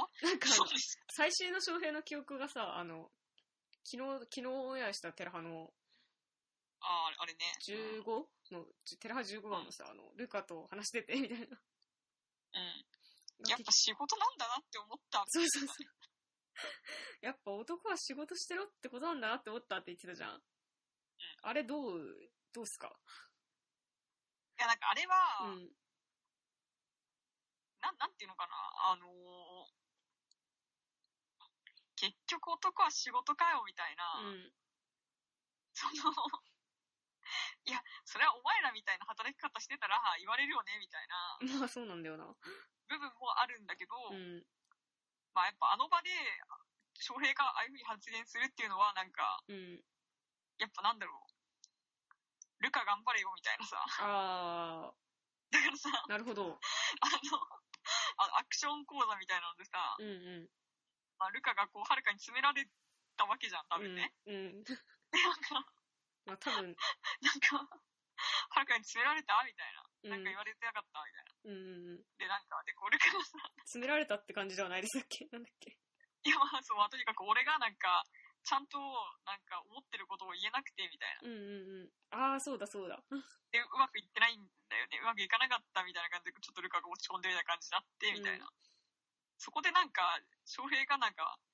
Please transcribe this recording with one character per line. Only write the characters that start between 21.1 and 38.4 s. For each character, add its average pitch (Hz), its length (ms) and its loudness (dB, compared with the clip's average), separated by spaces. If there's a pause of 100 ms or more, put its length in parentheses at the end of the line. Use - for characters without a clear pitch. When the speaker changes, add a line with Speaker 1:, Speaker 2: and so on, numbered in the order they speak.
Speaker 1:
あ 220 100 -4
れ 294 100 2
ど 247 320 -4
う、 98 360 -10 (200)
ど 240 100 -8
う - 20 -6
っ - 20 -6
す - 120 -8
か？ - 220 -12 (1600)
Speaker 2:
や、 240 80 4
な 214 80 8
ん - 40 -18
か - 120 2
あ - 20 4
れ 330 140 2
は、 330 320 6 (120)
Speaker 1:
う 190 40 -6
ん。 180 200 -14 (2000)
Speaker 2:
な 330 100 0
ん、 302 60 -14
な - 100 0
ん - 60 -6
て 185 100 -16
い 180 40 -12
う - 20 -14
の 185 60 -16
か 175 120 -4
な、 - 60 -14 (380)
あ 185 60 6
の 180 100 -18
ー、 180 640 -18 (2250)
結 196 200 -2 (120)
局 339 240 -4
男 370 320 4
は 311 80 8
仕 - 200 -2
事 247 240 2
か 339 160 6
よ、 254 160 2
み 185 60 -14
た 170 160 -4
い 147 60 -10
な。 165 280 -4
Speaker 1:
う 202 80 -6
ん。 180 220 -12 (1200)
Speaker 2:
そ - 140 -2
の、 - 60 0
<laughs> 302 500 0 (1200)
い 262 60 -2
や、 247 120 -2 (220)
そ - 140 -6
れ 254 60 10
は - 100 10
お 247 60 -16